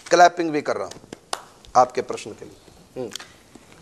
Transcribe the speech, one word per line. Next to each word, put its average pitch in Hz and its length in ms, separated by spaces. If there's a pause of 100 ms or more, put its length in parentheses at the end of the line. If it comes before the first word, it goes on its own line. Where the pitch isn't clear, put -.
(100)
क्लैपिंग 175 400
भी 147 120
कर 123 140
रहा 101 80
हूँ 90 100 (800)
आपके 127 260
प्रश्न 113 280
के - 140
लिए। - 560
हम्म। 117 120 (680)